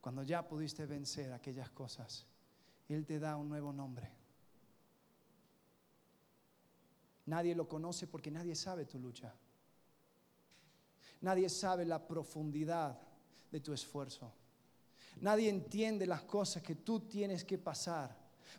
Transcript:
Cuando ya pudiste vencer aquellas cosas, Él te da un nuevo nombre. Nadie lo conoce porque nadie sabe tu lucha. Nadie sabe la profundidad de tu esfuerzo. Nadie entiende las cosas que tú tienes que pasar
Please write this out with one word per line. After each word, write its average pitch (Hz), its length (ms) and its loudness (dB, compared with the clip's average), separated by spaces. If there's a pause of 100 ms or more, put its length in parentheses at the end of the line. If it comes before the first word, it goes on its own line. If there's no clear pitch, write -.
Cuando 127 200 -4
ya 165 260 0
pudiste 156 380 -4
vencer 143 460 -4
aquellas 127 400 -6
cosas, - 540 -10 (640)
Él 151 160 0
te 156 120 -2
da 151 200 0
un 147 120 -2
nuevo 147 220 -2
nombre. 135 400 -6 (3250)
Nadie 170 280 4
lo 165 120 2
conoce 170 400 -4
porque 151 220 -8
nadie 165 260 -2
sabe 175 300 -2
tu 135 140 -8
lucha. 120 340 -10 (1900)
Nadie 185 280 6
sabe 185 360 4
la 160 200 2
profundidad 156 920 0 (500)
de 156 120 -4
tu 147 120 -6
esfuerzo. 127 580 -6 (920)
Nadie 214 280 8
entiende 202 560 2
las 175 160 2
cosas 190 400 2
que 160 140 -2
tú 220 240 0
tienes 202 440 0
que 190 140 2
pasar 165 580 -2 (440)